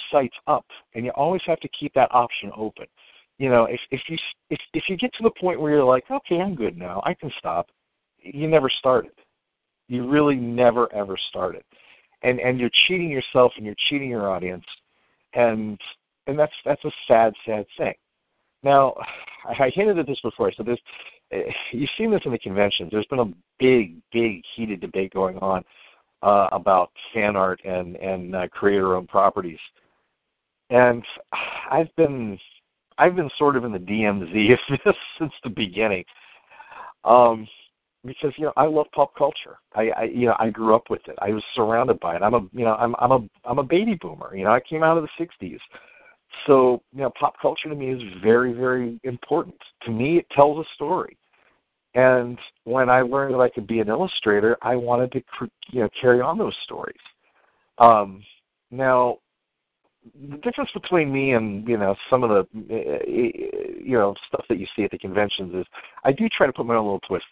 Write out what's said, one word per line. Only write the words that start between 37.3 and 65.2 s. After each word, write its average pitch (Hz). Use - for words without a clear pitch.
because, 131
you 151
know, 131
I 135
love 151
pop 143
culture. -
I, 110
I, -
you 120
know, 113
I 113
grew 110
up -
with 107
it. -
I 101
was 107
surrounded 113
by 85
it. 87
I'm 107
a, 104
you 120
know, 110
I'm, 120
I'm 127
a, 131
I'm 123
a 139
baby 196
boomer. 87
You 95
know, 107
I 127
came 160
out 165
of 156
the 151
sixties. 165
So, 127
you 135
know, 127
pop 139
culture -
to 151
me 131
is 123
very, 120
very 123
important. 143
To 117
me, 135
it -
tells 147
a 160
story. 156
And 123
when 127
I 127
learned 135
that 127
I 123
could 101
be 113
an 104
illustrator, 110
I 120
wanted 120
to, 110
cr-, -
you 123
know, 104
carry 123
on 135
those 147
stories. -
Um, 104
now, 127
the 143
difference 247
between 165
me 135
and, 110
you 117
know, 98
some 127
of 117
the, 104
uh, 73
you 110
know, 101
stuff -
that 95
you 95
see 107
at 98
the 95
conventions 98